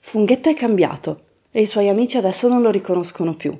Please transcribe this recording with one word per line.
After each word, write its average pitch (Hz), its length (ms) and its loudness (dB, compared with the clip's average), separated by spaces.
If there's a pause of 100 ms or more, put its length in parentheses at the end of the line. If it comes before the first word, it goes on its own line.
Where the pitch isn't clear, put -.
Funghetto 233 400 2
è 311 60 2
cambiato 185 680 -2 (260)
e 220 100 0
i 214 60 2
suoi 202 200 0
amici 240 300 0
adesso 202 300 0
non 240 160 2
lo 220 80 4
riconoscono 175 640 -4
più. 151 240 -6